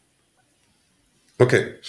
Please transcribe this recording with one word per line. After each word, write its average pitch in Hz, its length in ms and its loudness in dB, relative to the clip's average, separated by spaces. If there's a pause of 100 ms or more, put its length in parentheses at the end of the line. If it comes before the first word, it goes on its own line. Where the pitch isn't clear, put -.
(1400)
Okay. - 360 0 (140)